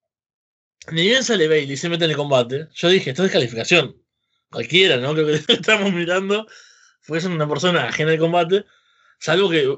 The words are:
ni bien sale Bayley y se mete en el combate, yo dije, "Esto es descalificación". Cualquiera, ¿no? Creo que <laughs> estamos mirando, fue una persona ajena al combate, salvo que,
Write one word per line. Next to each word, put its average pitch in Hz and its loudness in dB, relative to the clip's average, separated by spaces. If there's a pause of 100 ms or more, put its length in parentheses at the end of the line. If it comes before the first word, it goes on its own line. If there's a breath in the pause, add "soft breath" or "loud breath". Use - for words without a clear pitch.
(920)
ni 160 -2
bien 240 2
sale 190 2
Bayley 143 0
y - -6
se 170 -6
mete 170 0
en 156 -2
el 147 -2
combate, 139 0
yo - -2
dije, 180 2
"Esto 175 -2
es 190 2
descalificación". 139 0 (560)
Cualquiera, 143 2
¿no? 131 -2
Creo 156 0
que 151 0
<laughs> - -2
estamos 208 0
mirando, 196 -2 (560 loud breath)
fue 156 -6
una 160 -2
persona 147 0
ajena 156 -2
al 160 2
combate, 175 2 (540 soft breath)
salvo 175 0
que, 151 2 (120)